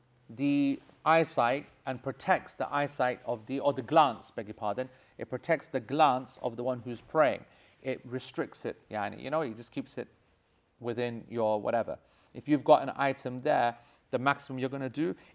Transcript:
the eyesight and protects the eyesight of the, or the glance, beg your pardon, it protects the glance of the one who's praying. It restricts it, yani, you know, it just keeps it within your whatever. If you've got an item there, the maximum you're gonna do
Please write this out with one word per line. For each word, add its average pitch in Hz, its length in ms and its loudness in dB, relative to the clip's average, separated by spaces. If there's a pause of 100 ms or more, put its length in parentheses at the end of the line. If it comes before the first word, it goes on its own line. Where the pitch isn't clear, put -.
(300)
the 139 500 0 (240)
eyesight 147 600 2 (180)
and 131 180 -6
protects - 520 -2
the - 180 -6
eyesight 139 540 -2
of 113 200 -4
the, 131 120 -4
or 139 140 2
the 127 100 -4
glance, 127 480 4
beg 107 160 -8
your 107 80 -12
pardon, 110 340 -4 (300)
it 117 100 -10
protects 147 380 -2
the 131 140 -4
glance 131 640 2
of 117 140 -4
the 123 60 -6
one 123 220 -2
who's 107 160 -8
praying. 139 440 2 (380)
It 131 220 -4
restricts 127 600 -8
it, - 160 -8 (100)
yani, 104 300 -4
you 127 80 -8
know, 151 120 0
it 120 160 -4
just 117 160 -16
keeps - 260 -8
it 120 80 -6 (720)
within 117 500 -4
your 107 320 2
whatever. 113 380 0 (360)
If 123 140 -16
you've 147 140 4
got 147 200 8
an 139 140 -4
item 131 460 -2
there, 123 340 2 (340)
the 127 80 0
maximum 135 420 -2
you're 131 80 0
gonna 135 200 -6
do 160 280 -4 (180)